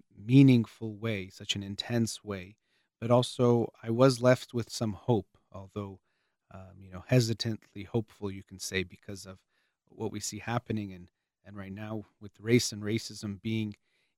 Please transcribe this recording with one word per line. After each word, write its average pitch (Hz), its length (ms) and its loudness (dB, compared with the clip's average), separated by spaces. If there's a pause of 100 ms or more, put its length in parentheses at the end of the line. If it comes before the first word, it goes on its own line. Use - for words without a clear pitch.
(160)
meaningful 117 800 6
way, 101 320 -6
such - 260 -8
an 101 80 -8
intense 107 640 -4
way. 98 320 -10 (440)
But 117 120 -2
also, 120 680 2
I 113 100 -8
was 123 300 4
left 127 320 4
with 117 180 -6
some 107 240 -4
hope, - 440 -2 (140)
although, 98 480 -14 (520)
um, 95 300 -20
you 95 80 -20
know, 90 160 -16
hesitantly 113 760 -2
hopeful, 104 480 -6
you 98 100 -14
can 95 160 -20
say, 95 240 -4
because 95 420 -16
of 95 140 -18 (500)
what 110 220 -8
we 104 80 -10
see 104 220 -10
happening, 107 520 -6
and, 90 140 -20 (400)
and 101 100 -18
right 98 160 -14
now 107 340 -12 (140)
with 101 200 -20
race 117 320 2
and 104 100 -12
racism 107 580 -8
being 110 360 -6 (420)